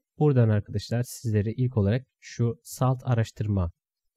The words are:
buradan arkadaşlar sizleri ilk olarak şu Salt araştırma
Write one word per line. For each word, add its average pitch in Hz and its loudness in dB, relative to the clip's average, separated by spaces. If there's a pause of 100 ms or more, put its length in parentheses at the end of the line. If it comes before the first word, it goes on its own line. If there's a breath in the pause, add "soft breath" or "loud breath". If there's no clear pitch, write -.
(180)
buradan 131 4
arkadaşlar 107 -2
sizleri 107 -2
ilk 127 -2
olarak 110 2 (140)
şu - -4
Salt 127 -2
araştırma 104 -2 (440)